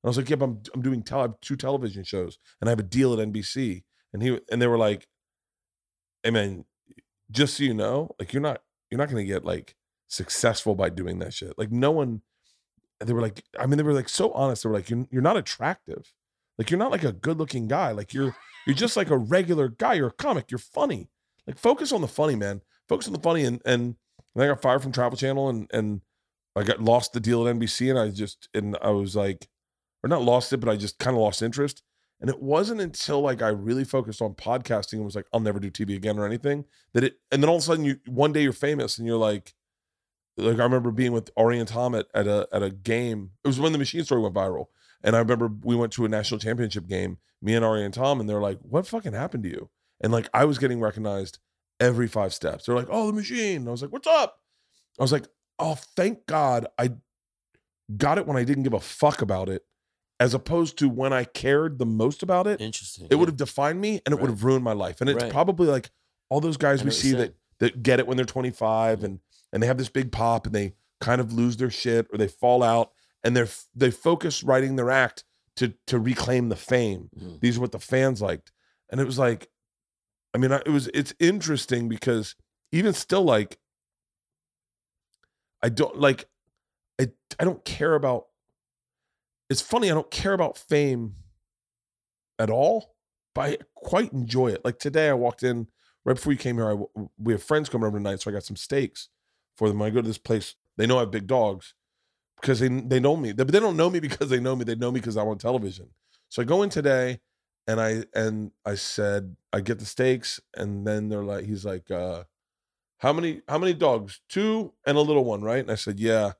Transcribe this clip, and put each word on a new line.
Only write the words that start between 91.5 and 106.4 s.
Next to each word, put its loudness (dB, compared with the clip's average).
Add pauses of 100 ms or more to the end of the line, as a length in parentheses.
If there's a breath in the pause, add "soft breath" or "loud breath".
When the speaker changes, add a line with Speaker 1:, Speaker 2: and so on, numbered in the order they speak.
Speaker 1:
at 0
all, 2 (400)
but -2
I -2 (180)
quite -2
enjoy 0
it. -4
Like, -2
today 2
I 4
walked 0
in, 0 (380)
right 4
before -2
you 2
came -2
here, 0
I 2
w-, -6
we 0
have -2
friends 0
coming -2
over -2
tonight, -4
so -6
I -6
got -6
some -12
steaks -4 (480)
for 2
them. 0
When 0
I -2
go 2
to -2
this -4
place, -4 (220)
they 2
know 4
I 2
have -2
big -6
dogs -2 (640)
because 0
they, 2
they 0
know 4
me. -4
They, 0
they 4
don't 2
know 4
me 0
because -4
they 2
know 0
me. -6
They -4
know -2
me -2
'cause -4
I'm 0
on -4
television. -4 (400)
So -6